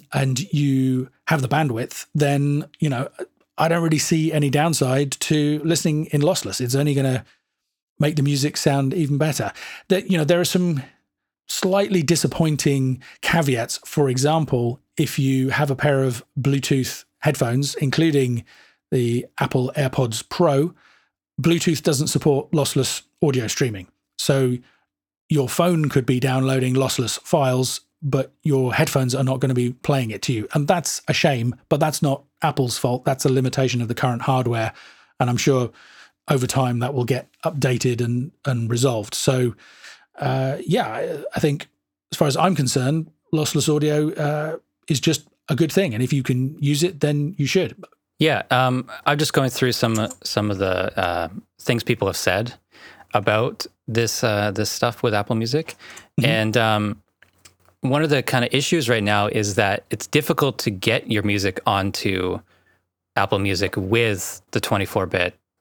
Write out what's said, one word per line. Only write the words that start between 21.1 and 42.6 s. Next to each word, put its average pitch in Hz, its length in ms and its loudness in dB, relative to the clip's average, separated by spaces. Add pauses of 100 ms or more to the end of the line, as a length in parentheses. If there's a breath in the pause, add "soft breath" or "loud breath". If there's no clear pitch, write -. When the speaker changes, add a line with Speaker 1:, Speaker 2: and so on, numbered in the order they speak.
Speaker 1:
Bluetooth 165 420 2
doesn't 147 240 0
support 143 440 0
lossless 139 500 0 (200)
audio 127 260 0
streaming. 107 420 -4 (280)
So 131 380 2 (720 soft breath)
your 139 220 0
phone 170 400 2
could 127 160 0
be 127 160 0
downloading 131 540 0
lossless 131 440 -2
files, 131 600 0 (200)
but 135 300 -2 (120)
your 131 300 2
headphones 131 400 0
are 127 120 0
not 131 160 -2
gonna 135 120 2
be 123 200 0
playing 131 380 0
it 101 100 -8
to - 100 -4
you. 107 220 -2
And 147 120 0
that's 175 440 0
a 151 40 2
shame, 123 440 0 (100)
but 147 140 2
that's 156 200 0
not 139 220 0 (180)
Apple's 139 360 0
fault. 127 260 0
That's 135 220 0
a 143 40 4
limitation 127 520 0
of 113 80 -4
the 120 40 -2
current 120 280 -2
hardware. 117 500 0 (480 loud breath)
And 123 100 2
I'm 120 60 0
sure 123 360 2 (580 loud breath)
over 131 180 2
time 123 320 0
that 123 140 -2
will 127 100 0
get 123 240 -2 (160)
updated 127 560 0
and, 123 320 -2 (140)
and 120 240 -2
resolved. 117 440 0
So, 127 420 0 (600 loud breath)
uh, 135 380 -2 (100)
yeah, 185 220 0
I, 117 300 -6 (180)
I - 60 0
think 151 260 0 (460)
as - 40 -10
far 151 120 2
as 127 80 -2
I'm 175 180 2
concerned, 143 560 0 (220)